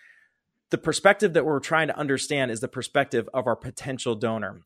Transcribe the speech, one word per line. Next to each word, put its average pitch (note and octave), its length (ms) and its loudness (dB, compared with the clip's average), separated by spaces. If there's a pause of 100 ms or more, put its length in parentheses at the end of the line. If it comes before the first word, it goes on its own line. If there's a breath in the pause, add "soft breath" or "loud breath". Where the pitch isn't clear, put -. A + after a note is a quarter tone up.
(720 soft breath)
The - 80 2
perspective F#3+ 540 4
that D3+ 120 4
we're D3 140 0
trying D#3+ 300 0
to - 80 -4
understand C3+ 520 0
is A2+ 100 -4
the A#2+ 80 -4
perspective B2+ 680 -2
of - 120 0
our A#2 100 2
potential B2+ 600 -6
donor. G#2+ 500 -4